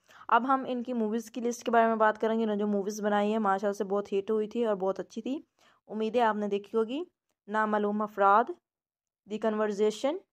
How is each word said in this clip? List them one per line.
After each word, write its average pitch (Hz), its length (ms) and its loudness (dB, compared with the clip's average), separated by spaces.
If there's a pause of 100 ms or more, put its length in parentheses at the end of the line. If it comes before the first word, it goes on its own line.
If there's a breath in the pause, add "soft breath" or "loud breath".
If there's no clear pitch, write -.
(300 loud breath)
अब 233 160 4
हम 262 200 0
इनकी 247 280 -4
मूवीज़ 226 380 -2
की 247 100 -8
लिस्ट 240 240 -4
के 240 60 -2
बारे 226 160 6
में 226 100 0
बात 214 200 4
करेंगे, 226 260 0
इन्होंने 208 160 0
जो 208 80 0
मूवीज़ 208 340 -2
बनाई 208 300 2
हैं 220 80 0
माशाल्लाह 202 340 0
से 208 120 -6
बहुत 202 260 -4
हिट 196 200 -2
हुई 214 160 0
थी 233 180 -4
और 208 100 0
बहुत 190 240 -2
अच्छी 220 220 -10
थी। 254 120 -6 (560 soft breath)
उम्मीद 220 260 -4
है 247 80 2
आपने 208 240 0
देखी 202 300 -4
होगी। 254 280 -2 (420)
नामालूम 214 560 0
अफराद, 208 500 4 (760)
The 214 120 -6
Conversation, 214 800 0 (140)